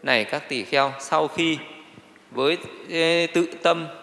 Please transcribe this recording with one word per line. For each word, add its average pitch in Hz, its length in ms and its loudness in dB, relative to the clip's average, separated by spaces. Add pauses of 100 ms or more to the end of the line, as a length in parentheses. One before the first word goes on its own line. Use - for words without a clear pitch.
Này 127 220 2
các 147 240 -6
tỷ 123 160 -4
kheo, 139 340 2
sau 156 300 0
khi 165 300 0 (720)
với, 147 280 0 (320)
ê, 170 360 2
tự 170 220 2 (140)
tâm 170 240 2 (160)